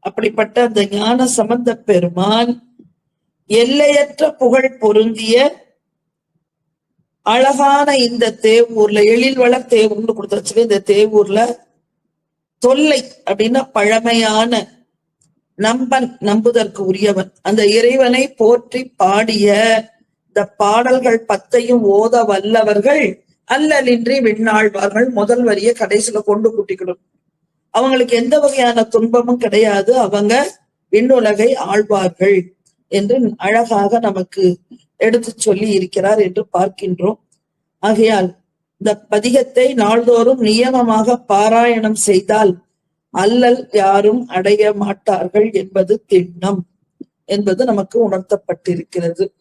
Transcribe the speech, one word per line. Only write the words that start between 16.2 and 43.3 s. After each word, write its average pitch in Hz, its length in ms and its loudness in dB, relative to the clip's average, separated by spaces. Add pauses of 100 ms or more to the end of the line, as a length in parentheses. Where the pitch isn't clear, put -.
நம்புதற்கு 220 640 0
உரியவன், 190 460 -2 (120)
அந்த 214 240 0
இறைவனை 247 580 2 (100)
போற்றி 240 460 0 (160)
பாடிய 208 520 0 (720)
இந்த - 200 -4 (140)
பாடல்கள் 233 720 0
பத்தையும் 233 540 0 (100)
ஓத 226 320 2
வல்லவர்கள் 214 800 0 (440)
அல்லலின்றி 262 720 0
விண்ணாழ்வார்கள், 214 880 0
முதல் 233 320 0
வரிய 214 300 0
கடைசியில 208 500 -2
கொண்டு 214 280 0
கூட்டிக்கணும். 190 500 -8 (720)
அவங்களுக்கு 247 420 0
எந்த 254 220 0
வகையான 254 460 2
துன்பமும் 240 580 0
கிடையாது, 208 560 0
அவங்க 208 360 0 (580)
விண்ணுலகை 220 580 2 (120)
ஆழ்வார்கள் 196 760 0 (540)
என்று 208 240 0 (200)
அழகாக 214 640 0
நமக்கு 190 460 -4 (560)
எடுத்து 233 360 0
சொல்லி 208 340 -2
இருக்கிறார் 196 500 0
என்று 185 220 -2 (100)
பார்க்கின்றோம். 190 640 -4 (640)
ஆகையால் 214 460 0 (520)
இந்த 208 120 -2 (140)
பதிகத்தை 247 580 0 (100)
நாள்தோறும் 233 680 2
நியமமாக 233 840 0
பாராயணம் 220 760 0
செய்தால் 196 520 0 (600)
அல்லல் 240 460 2 (120)